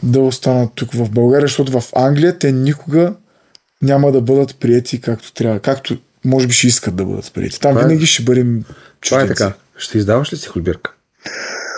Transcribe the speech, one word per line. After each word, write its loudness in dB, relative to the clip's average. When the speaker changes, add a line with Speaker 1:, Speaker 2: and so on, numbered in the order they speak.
Speaker 1:
да 2
останат 0
тук -8
в -2
България, 4
защото 0
в -10
Англия 2
те 0
никога 0
няма 4
да 4
бъдат 0
приети 0
както -8
трябва, -2
както -4
може 2
би -2
ще 2
искат 0
да -2
бъдат -8
приети. -8
Там 2
Speaker 2:
Това 4
е, 2
Speaker 1:
винаги 2
ще 0
бъдем 0
Speaker 2:
това -6
е 4
Speaker 1:
чужденци. 0
Speaker 2:
така. -2
Ще -4
издаваш 0
ли -8
стихосбирка? -6